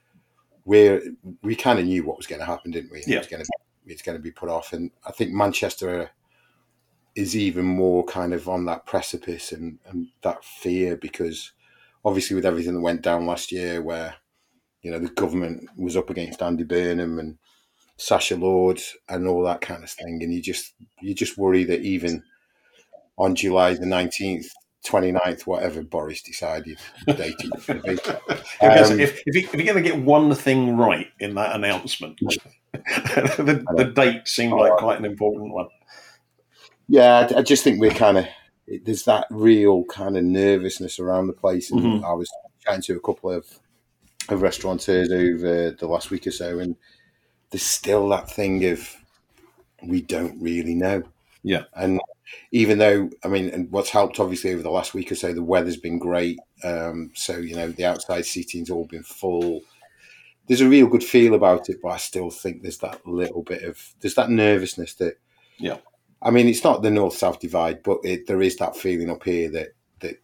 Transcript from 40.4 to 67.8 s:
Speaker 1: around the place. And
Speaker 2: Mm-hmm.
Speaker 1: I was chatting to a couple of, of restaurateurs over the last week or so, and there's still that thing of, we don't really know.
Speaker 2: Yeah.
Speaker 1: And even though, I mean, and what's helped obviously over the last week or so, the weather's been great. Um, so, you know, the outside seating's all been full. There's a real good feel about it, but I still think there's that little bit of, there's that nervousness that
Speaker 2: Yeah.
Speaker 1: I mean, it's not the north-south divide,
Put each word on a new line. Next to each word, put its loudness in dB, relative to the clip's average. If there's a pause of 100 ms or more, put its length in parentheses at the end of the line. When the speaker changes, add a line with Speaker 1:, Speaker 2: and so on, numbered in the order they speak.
Speaker 1:
around -2
the -4
place. -2
And 2
Speaker 2:
Mm-hmm. 0
Speaker 1:
I -2
was -6 (340)
chatting -2
to -4
a -10
couple -4
of, -6 (800)
of -2
restaurateurs 0
over 2
the -10
last -4
week -6
or -6
so, -6
and -6 (760)
there's -8
still 0
that -2
thing -2
of, -4 (880)
we -2
don't -6
really -2
know. 0 (400)
Speaker 2:
Yeah. -2 (100)
Speaker 1:
And 0 (520)
even 4
though, 4 (140)
I -4
mean, 0
and -6
what's -2
helped 2
obviously -2
over -6
the -6
last -2
week -6
or -6
so, -4
the -6
weather's 0
been -6
great. -2 (260)
Um, -6
so, -8
you -10
know, -6
the -4
outside -4
seating's -8
all -4
been -14
full. -4 (840)
There's 4
a 8
real 10
good 2
feel 6
about 4
it, -8
but -6
I -6
still -6
think -10
there's -12
that -12
little -4
bit -10
of, -14
there's -4
that 2
nervousness 2
that -4 (400)
Speaker 2:
Yeah. -8 (420)
Speaker 1:
I -2
mean, 6
it's 0
not 2
the 2
north-south 0
divide, -4